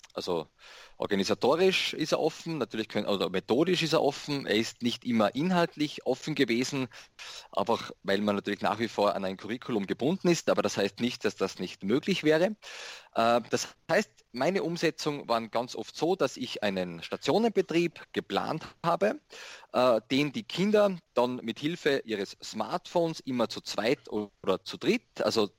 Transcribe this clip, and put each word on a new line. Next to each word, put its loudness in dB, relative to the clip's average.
also -2
organisatorisch 2
ist -2
er 0
offen, -2
natürlich -4
können, -2
oder 0
methodisch 2
ist 0
er 4
offen, -2
er 2
ist -2
nicht -2
immer 2
inhaltlich 0
offen -2
gewesen, 0
einfach 0
weil 2
man 2
natürlich -4
nach 0
wie 0
vor 2
an -4
ein -2
Curriculum -4
gebunden 0
ist, 2
aber 4
das 0
heißt -2
nicht, -2
dass 0
das -4
nicht -8
möglich 0
wäre. 4
Äh, 4
das -4
heißt, 2
meine 0
Umsetzungen -2
waren 0
ganz -2
oft -10
so, 2
dass 0
ich -6
einen -2
Stationenbetrieb 0
geplant -2
habe, 2
äh, 4
den 2
die -6
Kinder 2
dann 2
mit -6
Hilfe 0
ihres -4
Smartphones -2
immer -2
zu -8
zweit -2
oder -2
zu -12
dritt, 0
also 2